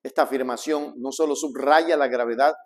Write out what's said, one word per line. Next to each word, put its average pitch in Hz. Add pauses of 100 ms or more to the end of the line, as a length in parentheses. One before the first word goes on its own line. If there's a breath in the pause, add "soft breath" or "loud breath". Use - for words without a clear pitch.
Esta 139
afirmación 131
no 127
solo 151
subraya 151
la 143
gravedad 123 (120)